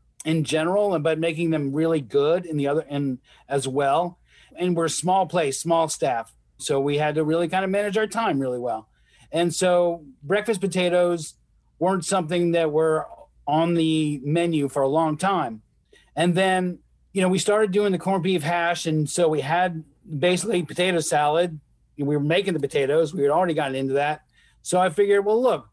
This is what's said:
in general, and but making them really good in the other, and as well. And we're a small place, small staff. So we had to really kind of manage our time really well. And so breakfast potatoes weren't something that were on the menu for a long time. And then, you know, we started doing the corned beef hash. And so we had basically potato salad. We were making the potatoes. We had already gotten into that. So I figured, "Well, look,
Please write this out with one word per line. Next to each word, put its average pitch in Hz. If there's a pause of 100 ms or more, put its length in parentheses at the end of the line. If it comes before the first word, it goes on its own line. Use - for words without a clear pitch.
(240)
in 160
general, 180
and 156
but 160
making 165
them 143
really 160
good 143
in 160
the 139
other, 151
and 139 (320)
as 135
well. 143 (360)
And 180
we're 165
a 156
small 185
place, 156
small 165
staff. 123 (260)
So 139
we 143
had 151
to 156
really 165
kind 185
of 190
manage 202
our 214
time 214
really 127
well. 113 (440)
And 165
so 175 (160)
breakfast 196
potatoes 175 (460)
weren't 185
something 175
that 165
were 156 (400)
on 165
the 156
menu 156
for 139
a 135
long 156
time. 156 (520)
And 170
then, 185 (340)
you 190
know, 185
we 185
started 208
doing 208
the 180
corned 185
beef 180
hash. 170
And 156
so 175
we 156
had 165 (360)
basically 180
potato 175
salad. 156 (380)
We 143 (120)
were 147
making 190
the 156
potatoes. 143
We 143
had 143
already 170
gotten 139
into 135
that. 147 (400)
So -
I 185
figured, 202
"Well, 220
look, 196